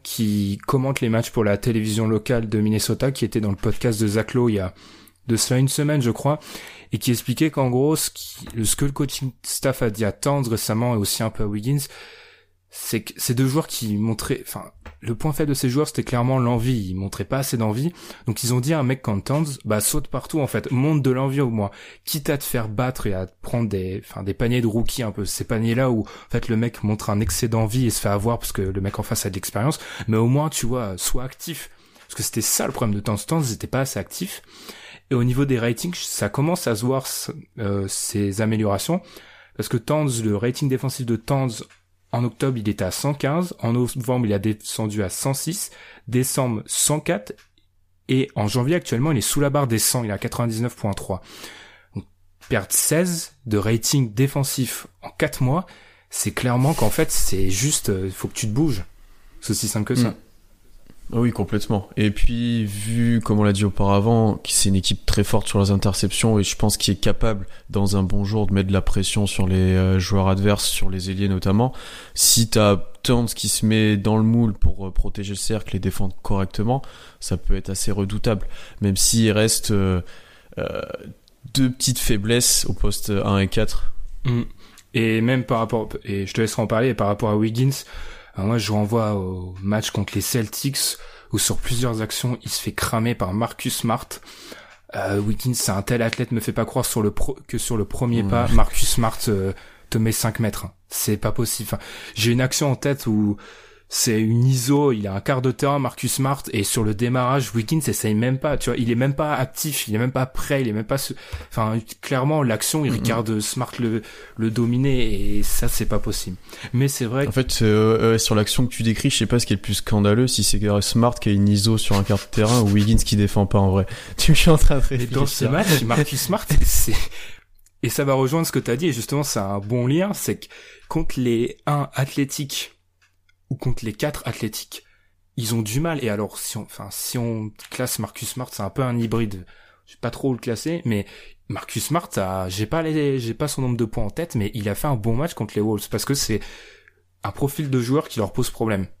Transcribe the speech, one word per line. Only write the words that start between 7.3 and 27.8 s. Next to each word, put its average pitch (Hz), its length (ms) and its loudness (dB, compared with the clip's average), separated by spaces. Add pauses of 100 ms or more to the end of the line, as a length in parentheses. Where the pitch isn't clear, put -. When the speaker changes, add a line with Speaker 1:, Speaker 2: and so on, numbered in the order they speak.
Speaker 1:
qu'en 131 180 0
gros, 135 240 2
ce - 160 -4
qui, - 240 -16 (300)
ce 104 100 2
que 143 120 0
le 139 40 0
coaching 139 400 -4 (140)
staff - 380 -2
a 117 80 0
dit 107 140 -4
à 101 60 2
Towns 139 380 -2
récemment 113 460 0
et - 20 0
aussi 104 260 -2
un 113 80 0
peu - 140 -2
à - 20 0
Wiggins, 113 400 -2 (880)
c'est - 280 -6
que - 160 -16
ces - 160 -2
deux 127 120 2
joueurs 143 200 0
qui 104 320 -4
montraient, 110 480 -2
enfin, - 260 -14 (280)
le 117 140 -6
point 151 200 -4
faible 156 160 -2
de 143 40 0
ces 135 140 -2
joueurs, 143 200 0
c'était - 160 -4
clairement 127 340 0
l'envie. 120 500 0
Ils 92 60 -6
montraient 98 320 -6
pas - 140 -4
assez 135 180 -4
d'envie. 113 340 -2 (340)
Donc, 110 180 -4
ils 120 100 0
ont 123 60 2
dit 131 120 0
à 160 60 2
un 147 40 0
mec 127 200 0
comme 101 200 -2
Towns, 147 220 0 (220)
bah, 107 140 0
saute 143 280 0
partout, - 320 -4
en 135 60 0
fait. - 240 -4
Monte 143 320 2
de 131 80 4
l'envie 135 320 0
au 127 80 2
moins. 104 200 -2 (360)
Quitte 156 240 -4
à 143 80 0
te 139 60 -8
faire 117 260 -4
battre 127 360 -4
et 104 60 0
à 92 140 -4
te - 60 -18 (100)
prendre 117 260 -2
des, 95 400 -4
enfin, 101 140 -12
des 98 100 -4
paniers 120 300 0
de 117 40 0
rookies 113 360 0
un 110 80 -2
peu. 98 160 -6
Ces - 180 -6
paniers-là 117 460 0
où, 110 140 0
en - 260 -16
fait, - 180 -2
le 113 80 0
mec 113 260 -2
montre 107 280 -2
un 101 100 0
excès 113 280 -2
d'envie 113 380 0